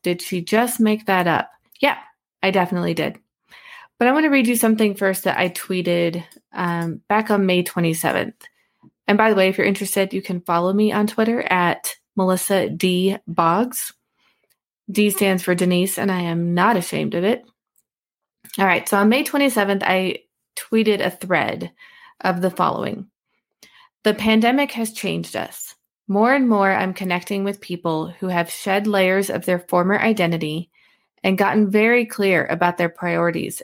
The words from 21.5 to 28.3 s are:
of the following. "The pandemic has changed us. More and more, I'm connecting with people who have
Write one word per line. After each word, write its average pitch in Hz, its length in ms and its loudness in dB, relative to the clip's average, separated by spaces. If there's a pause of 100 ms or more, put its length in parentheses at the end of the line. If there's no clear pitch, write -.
of 180 200 0
the 180 100 0
following. 180 560 -4 (960)
"The 214 100 2
pandemic 220 600 2
has 220 200 -6
changed 170 440 -6
us. - 400 -10 (320)
More 220 260 2
and 262 140 2
more, 202 200 4
I'm 190 260 0
connecting 190 500 -4
with 202 160 -6
people 165 480 -4
who 180 180 -10
have 175 240 -2